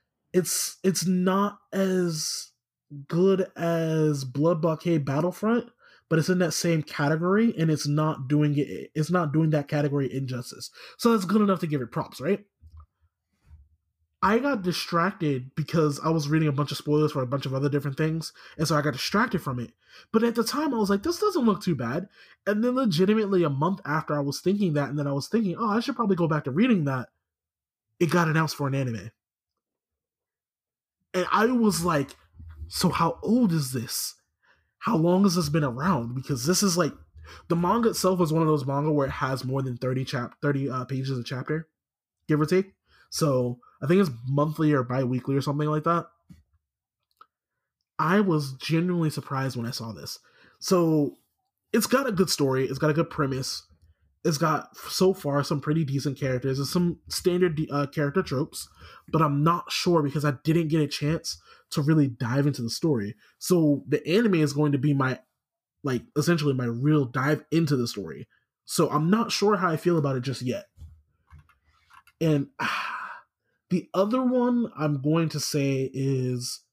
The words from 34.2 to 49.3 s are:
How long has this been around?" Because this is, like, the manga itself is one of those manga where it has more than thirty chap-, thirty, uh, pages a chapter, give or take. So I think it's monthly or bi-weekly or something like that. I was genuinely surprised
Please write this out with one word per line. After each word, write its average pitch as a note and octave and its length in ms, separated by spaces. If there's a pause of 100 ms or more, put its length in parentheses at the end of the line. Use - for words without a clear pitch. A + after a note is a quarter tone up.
How A3 180
long F3 260
has F#3 120
this E3+ 120
been D3+ 160
around?" B2 500
Because C3 320
this F3+ 160
is, F#3 160
like, D#3+ 160 (540)
the E3+ 80
manga G#3 340
itself F#3 300
is D#3+ 140
one E3 80
of D#3 80
those D3 160
manga C#3+ 260
where C#3 160
it C#3 40
has C3 340
more C3+ 160
than B2+ 160
thirty C3 260
chap-, B2 380
thirty, C#3 280
uh, B2+ 140
pages C3+ 340
a A#2+ 60
chapter, D3+ 460 (580)
give D3+ 140
or D#3 40
take. F#3 280 (360)
So B2+ 500 (220)
I B2 60
think F3+ 140
it's E3+ 100 (160)
monthly D3+ 460
or C3+ 100
bi-weekly B2+ 520
or C#3 60
something D3 260
like D3+ 180
that. E3+ 220 (1900)
I F3 220
was D3+ 340
genuinely E3 560
surprised C3+ 480